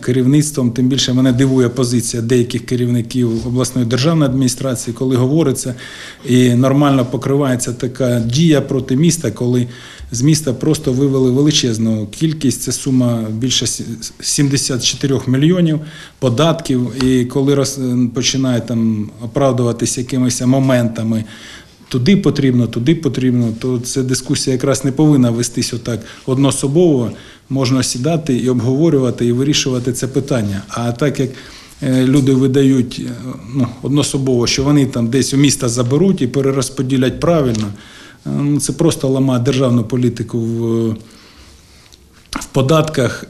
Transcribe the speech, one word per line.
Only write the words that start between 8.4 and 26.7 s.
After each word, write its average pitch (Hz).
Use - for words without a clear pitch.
проти 131
міста, 151
коли 123
з 120
міста 151
просто 147
вивели 135
величезну 113
кількість, 151
це 131
сума 123
більше 120
сі-, -
сімдесят 139
чотирьох 135
мільйонів 156
податків, 131
і 127
коли 139
роз-, 127
починає 127
там 110
оправдуватись 123
якимись 127
моментами, 120
туди 131
потрібно, 131
туди 117
потрібно, 123
то 127
ця 123
дискусія 127
якраз 139
не 135
повинна 139
вестись 120
отак 113
одноособово. 139